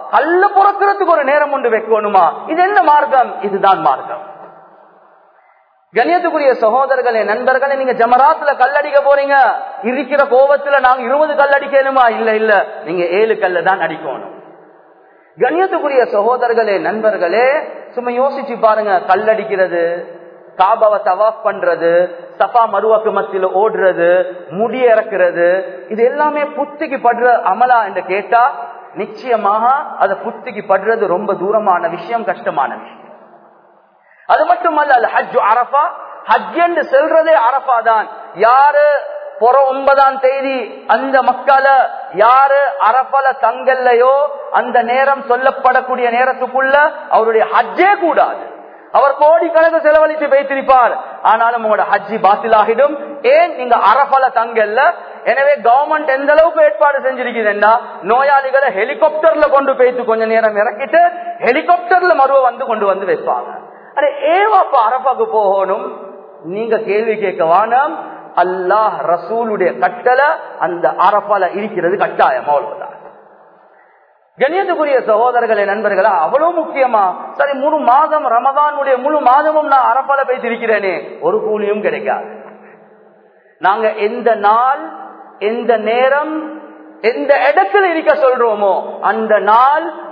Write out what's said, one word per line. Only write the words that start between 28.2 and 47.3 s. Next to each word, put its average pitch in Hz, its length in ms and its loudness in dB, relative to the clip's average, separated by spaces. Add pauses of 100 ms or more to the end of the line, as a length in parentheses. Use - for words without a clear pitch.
நிச்சயமாக 214 720 -4 (320)
அது 196 180 -2
புத்திக்கு 208 600 -6
படுறது 208 300 -2
ரொம்ப 190 280 -2
தூரமான 180 540 0
விஷயம், 220 360 -8
கஷ்டமான 156 500 -6
விஷயம். - 240 -20 (1300)
அது 277 180 2
மட்டுமல்ல, 320 500 0
அல் 226 200 2
ஹஜ்ஜு 240 240 -2 (140)
அரஃபா, 247 320 0 (440)
ஹஜ் 226 340 0
என்று 339 200 0
செல்றதே 320 520 2 (140)
அரஃபா 254 340 -2
தான். 220 260 0 (260)
யாரு 285 640 4 (400)
புற 254 220 4
ஒன்பதாம் 269 600 2
தேதி 262 640 -2
அந்த 262 360 0
மக்கால 269 460 2 (440)
யாரு 262 480 4 (180)
அரஃபால 262 640 0
தங்கல்லையோ, 254 840 2 (260)
அந்த 240 300 0
நேரம் 269 400 0
சொல்லப்படக்கூடிய 254 880 0
நேரத்துக்குள்ள 262 800 0 (200)
அவருடைய 220 420 2